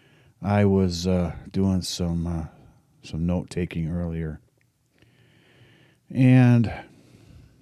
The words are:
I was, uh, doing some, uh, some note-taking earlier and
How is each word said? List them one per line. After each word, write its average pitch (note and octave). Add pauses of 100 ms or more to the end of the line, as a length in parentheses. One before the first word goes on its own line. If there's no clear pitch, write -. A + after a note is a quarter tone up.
(400)
I G2+
was, F#2
uh, F2 (160)
doing F#2+
some, E2+
uh, E2 (580)
some E2
note-taking E2+
earlier E2 (1700)
and B2 (880)